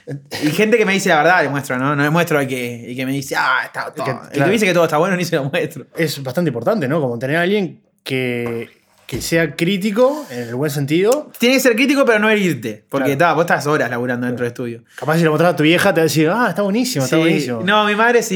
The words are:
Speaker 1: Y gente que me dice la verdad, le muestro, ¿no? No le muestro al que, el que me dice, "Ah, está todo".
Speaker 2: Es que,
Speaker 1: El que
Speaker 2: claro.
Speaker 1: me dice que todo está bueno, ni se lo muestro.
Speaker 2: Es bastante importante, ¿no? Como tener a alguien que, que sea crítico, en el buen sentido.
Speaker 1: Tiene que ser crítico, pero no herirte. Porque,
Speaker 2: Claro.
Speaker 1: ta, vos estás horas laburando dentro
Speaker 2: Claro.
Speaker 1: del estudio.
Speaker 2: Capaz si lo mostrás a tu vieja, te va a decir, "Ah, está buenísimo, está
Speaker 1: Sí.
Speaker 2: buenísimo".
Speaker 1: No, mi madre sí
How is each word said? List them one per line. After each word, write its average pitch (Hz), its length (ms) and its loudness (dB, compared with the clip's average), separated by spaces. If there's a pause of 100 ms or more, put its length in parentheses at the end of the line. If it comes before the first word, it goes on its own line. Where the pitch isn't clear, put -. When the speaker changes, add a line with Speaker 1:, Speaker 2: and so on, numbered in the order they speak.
(440)
Speaker 1:
Y 151 60 0
gente 214 300 2
que 214 60 2
me 190 80 0
dice 196 160 0
la 165 80 4
verdad, 165 260 4
le 139 60 -2
muestro, 135 280 -4
¿no? 139 180 0
No 143 80 0
le 147 60 2
muestro 160 300 2
al 139 80 -2
que, 120 420 -8
el 123 60 -10
que 131 100 -6
me 131 80 -2
dice, 139 240 -6
"Ah, 131 280 0
está - 280 -10
todo". - 100 -8
Speaker 2:
Es - 0 -
que, 127 80 -4
Speaker 1:
El 123 60 -8 (120)
que - 40 -12
Speaker 2:
claro. 139 140 2
Speaker 1:
me 190 60 2
dice 214 120 2
que 180 80 2
todo 170 120 4
está 151 120 0
bueno, 180 180 0
ni 180 100 -2
se 170 100 -2
lo 139 100 -2
muestro. 147 400 -6 (100)
Speaker 2:
Es 156 280 -4
bastante 151 260 -2
importante, 131 380 -2
¿no? 175 120 0
Como 120 200 -2
tener 120 180 -4
a 170 40 0
alguien 185 420 -2 (200)
que, 120 640 -4 (380)
que 160 160 -8
sea 165 340 0
crítico, 220 760 0
en 120 180 -8
el 117 60 -6
buen 143 160 -2
sentido. 175 680 0
Speaker 1:
Tiene 247 180 2
que 262 60 2
ser 240 140 4
crítico, 269 280 2
pero 226 140 4
no 214 120 2
herirte. 147 600 0
Porque, 139 260 0
Speaker 2:
Claro. - 40 -2
Speaker 1:
ta, 170 140 4
vos 151 100 2
estás 165 240 0
horas 143 240 2
laburando 123 340 -4
dentro 123 180 -4
Speaker 2:
Claro. 120 220 -6
Speaker 1:
del 120 140 -8
estudio. - 180 -20
Speaker 2:
Capaz 156 220 0
si 170 40 4
lo 160 60 4
mostrás 170 240 4
a - 20 -8
tu 165 80 2
vieja, 175 300 4
te - 60 0
va 160 40 4
a - 20 4
decir, 151 240 2
"Ah, 226 200 0
está 185 140 -4
buenísimo, 196 420 -2
está 147 120 0
Speaker 1:
Sí. 165 40 4
Speaker 2:
buenísimo". 143 420 0
Speaker 1:
No, 208 220 2
mi 208 100 0
madre 233 280 2
sí 196 120 -4